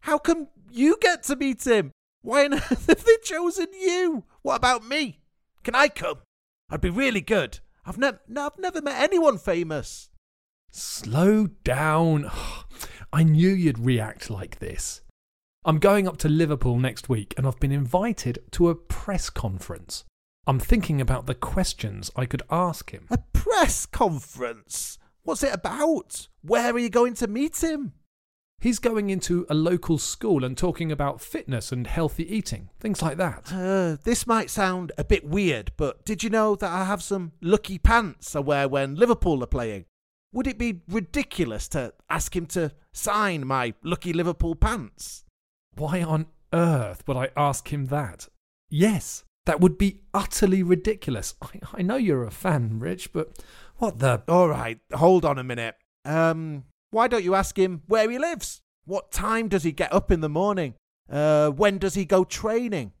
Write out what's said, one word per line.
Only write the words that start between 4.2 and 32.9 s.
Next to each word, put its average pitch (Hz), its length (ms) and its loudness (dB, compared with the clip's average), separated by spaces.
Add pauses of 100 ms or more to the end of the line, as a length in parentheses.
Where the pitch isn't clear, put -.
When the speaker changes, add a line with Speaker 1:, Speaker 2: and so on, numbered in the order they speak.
Speaker 1:
What - 140 0
about 240 300 2
me? 269 360 -4 (420)
Can 240 120 -4
I 285 120 6
come? 156 320 -4 (500)
I'd 151 120 -6
be 180 80 2
really 220 320 0
good. 175 380 0 (260)
I've - 120 -10
nev-, 254 300 0
no, 285 200 -6
I've 294 120 -12
never 359 220 -4
met 277 200 -4
anyone 320 360 4
famous. 165 720 -6 (600)
Speaker 2:
Slow 190 760 2
down. 156 840 0 (420)
<sighs> - 420 -16
I 156 100 6
knew 160 260 8
you'd 165 300 2
react 117 500 -2
like 92 300 -10
this. - 420 -8 (640)
I'm 156 140 4
going 196 280 6
up 156 120 -6
to 180 100 2
Liverpool 147 500 2
next 127 300 -4
week 107 260 -2
and 131 100 -2
I've 131 140 -2
been 139 120 2
invited 143 680 -2 (120)
to 175 180 4
a 165 60 0
press - 540 -6
conference. - 760 -8 (420)
I'm 131 120 2
thinking 165 420 2
about 127 240 0
the 131 100 -4
questions - 800 -4
I 127 100 -2
could 123 240 -6
ask 175 420 -2
him. - 180 -18
Speaker 1:
A - 80 0 (160)
press - 520 4
conference? - 1120 -4 (260)
What's 320 200 -4
it 277 100 0
about? 269 720 -2 (140)
Where 233 320 0
are 240 60 0
you 240 100 -2
going 240 260 2
to 240 120 -4
meet 254 340 -4
him? 294 320 -2 (680)
Speaker 2:
He's 233 180 0
going 220 300 0
into 180 400 0
a 151 40 0
local 165 440 2
school 160 460 0
and 127 140 -4
talking 165 340 -2
about 143 300 -4
fitness - 500 -6
and 123 160 -4
healthy 165 460 -2
eating, 180 360 -6 (100)
things 214 220 -4